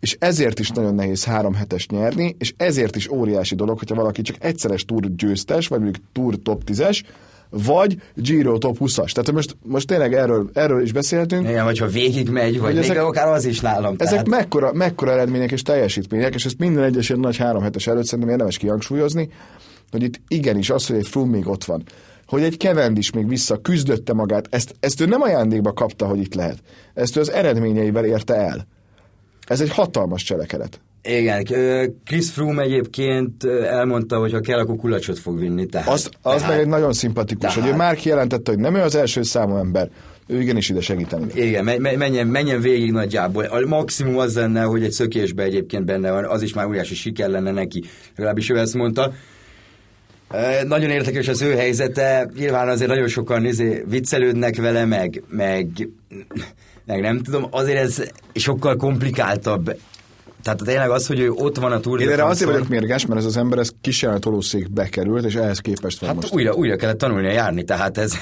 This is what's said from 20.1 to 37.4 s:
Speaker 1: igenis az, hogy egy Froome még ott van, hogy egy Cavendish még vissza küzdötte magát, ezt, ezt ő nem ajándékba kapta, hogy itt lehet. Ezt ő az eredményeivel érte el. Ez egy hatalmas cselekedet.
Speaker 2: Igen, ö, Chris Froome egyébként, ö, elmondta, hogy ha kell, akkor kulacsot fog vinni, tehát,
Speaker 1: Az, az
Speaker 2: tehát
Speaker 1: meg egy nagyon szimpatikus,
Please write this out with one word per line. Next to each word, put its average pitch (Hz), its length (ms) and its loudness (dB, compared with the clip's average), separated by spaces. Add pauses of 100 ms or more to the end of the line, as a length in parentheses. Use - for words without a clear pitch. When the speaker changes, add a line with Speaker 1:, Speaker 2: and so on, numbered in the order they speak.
Speaker 1:
igenis 117 420 0
az, 127 160 0
hogy 123 100 0
egy 101 120 0
Froome 131 220 0
még 98 180 0
ott 98 160 -4
van, 82 180 -4 (440)
hogy 139 160 0
egy 165 160 0
Cavendish 123 560 2
még 107 140 0
vissza 117 280 0
küzdötte 135 560 0
magát, 107 380 0
ezt, - 300 -4
ezt 135 200 -2
ő 165 60 2
nem 240 160 4
ajándékba 113 500 2
kapta, 110 340 -2
hogy 101 120 0
itt 95 160 -4
lehet. 87 240 -2 (360)
Ezt 123 220 0
ő 151 40 2
az 151 100 0
eredményeivel 113 720 2
érte 110 300 2
el. 101 320 -2 (800)
Ez 131 140 0
egy 151 100 0
hatalmas 101 520 0
cselekedet. - 580 -6 (220)
Speaker 2:
Igen, 110 480 0
ö, 127 340 2 (200)
Chris 165 260 -2
Froome 147 320 -2
egyébként, 131 800 -2
ö, 120 180 2
elmondta, 120 560 0
hogy 110 140 0
ha 113 80 0
kell, 120 180 0
akkor 113 180 -2
kulacsot 101 420 -2
fog 87 200 -6
vinni, 87 280 -2
tehát, 85 220 -4
Speaker 1:
Az, 143 220 0 (120)
az 131 120 2
Speaker 2:
tehát 147 140 0
Speaker 1:
meg 156 100 2
egy 151 80 4
nagyon 151 260 2
szimpatikus, 113 500 -2